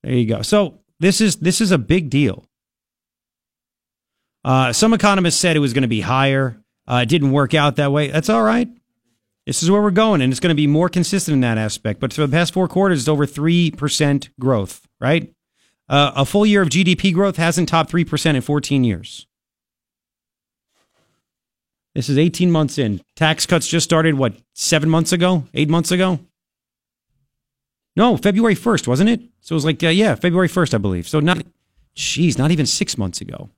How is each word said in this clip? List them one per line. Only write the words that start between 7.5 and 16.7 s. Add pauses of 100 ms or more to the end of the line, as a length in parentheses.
out
that
way.
That's
all
right. (800)
This
is
where
we're
going,
and
it's
gonna
be
more
consistent
in
that
aspect.
But
for
the
past
four
quarters,
it's
over
three
percent (100)
growth, (120)
right? (560)
Uh,
a
full
year
of